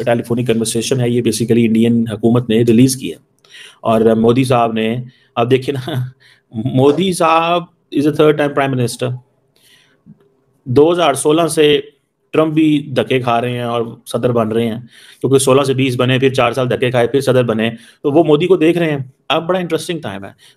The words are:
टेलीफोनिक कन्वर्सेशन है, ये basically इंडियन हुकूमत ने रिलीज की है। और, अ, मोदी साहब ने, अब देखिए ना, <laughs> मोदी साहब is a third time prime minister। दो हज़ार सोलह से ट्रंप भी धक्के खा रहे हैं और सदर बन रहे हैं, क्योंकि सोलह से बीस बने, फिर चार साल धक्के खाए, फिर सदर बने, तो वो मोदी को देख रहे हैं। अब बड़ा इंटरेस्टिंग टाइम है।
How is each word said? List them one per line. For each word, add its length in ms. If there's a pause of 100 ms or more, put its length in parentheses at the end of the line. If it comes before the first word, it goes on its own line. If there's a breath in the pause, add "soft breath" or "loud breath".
टेलीफोनिक 420
कन्वर्सेशन 520
है, 120
ये 100
basically 360
इंडियन 500
हुकूमत 420
ने 140
रिलीज 320
की 140
है। 80 (680 loud breath)
और, 240
अ, 80
मोदी 300
साहब 300
ने, 300 (320 loud breath)
अब 100
देखिए 280
ना, 360 (220 soft breath)
<laughs> 220
मोदी 580
साहब 560 (280)
is 100
a 40
third 260
time 160
prime 220
minister। 420 (1500 soft breath)
दो 220
हज़ार 240
सोलह 320
से 480 (380)
ट्रंप 200
भी 400
धक्के 260
खा 200
रहे 140
हैं 120
और 420
सदर 240
बन 160
रहे 180
हैं, 240 (320 loud breath)
क्योंकि 180
सोलह 240
से 100
बीस 220
बने, 240
फिर 160
चार 180
साल 140
धक्के 240
खाए, 160
फिर 140
सदर 220
बने, 260
तो 420
वो 120
मोदी 240
को 100
देख 200
रहे 140
हैं। 220 (160)
अब 180
बड़ा 120
इंटरेस्टिंग 420
टाइम 240
है। 100 (220 soft breath)